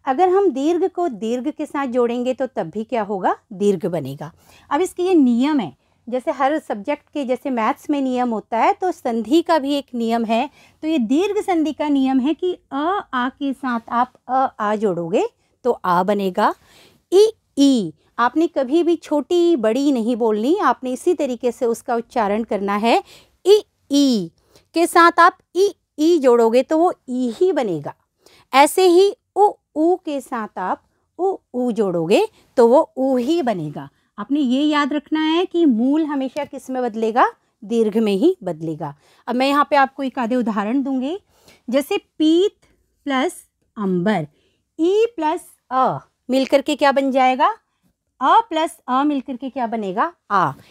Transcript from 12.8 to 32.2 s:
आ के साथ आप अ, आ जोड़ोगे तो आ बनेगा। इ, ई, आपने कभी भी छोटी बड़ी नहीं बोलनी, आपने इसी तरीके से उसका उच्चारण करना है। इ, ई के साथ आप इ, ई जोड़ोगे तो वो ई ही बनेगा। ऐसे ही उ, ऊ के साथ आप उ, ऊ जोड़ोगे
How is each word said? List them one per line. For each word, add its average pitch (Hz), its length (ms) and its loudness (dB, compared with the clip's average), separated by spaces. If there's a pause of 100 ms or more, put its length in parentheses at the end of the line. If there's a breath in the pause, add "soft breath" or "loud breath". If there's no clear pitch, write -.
आ 247 140 -2
के 277 240 -6
साथ 240 360 -6
आप 240 240 -2 (160)
अ, 262 180 0 (140)
आ 214 160 -2
जोड़ोगे 202 520 -2 (360)
तो - 60 0 (140)
आ 180 180 2
बनेगा। 202 520 0 (580 soft breath)
इ, 403 140 8 (320)
ई, 254 340 4 (260)
आपने 254 280 2
कभी 294 360 0
भी 330 140 2
छोटी 339 600 0
बड़ी 247 360 0
नहीं 233 240 0
बोलनी, 220 420 0
आपने 262 340 -2
इसी 339 220 -2
तरीके 254 380 -4
से - 140 -4
उसका 233 280 -4
उच्चारण 226 500 -2
करना 202 320 -4
है। 240 260 2 (440 soft breath)
इ, 415 140 6 (300)
ई 254 400 2 (440 soft breath)
के 330 120 0
साथ 339 340 4
आप 359 180 4 (180)
इ, 392 120 2 (300)
ई 330 200 4
जोड़ोगे 240 440 4
तो 311 160 -2
वो 339 140 2 (160)
ई 247 320 -4
ही 370 120 2
बनेगा। 175 420 -4 (580 soft breath)
ऐसे 294 340 4
ही 370 280 6 (220)
उ, 403 140 4 (260)
ऊ 339 200 2
के 294 240 -6
साथ 220 380 -8
आप 185 240 -6 (360)
उ, 370 180 -2 (180)
ऊ 247 180 -2
जोड़ोगे 196 540 2 (300 soft breath)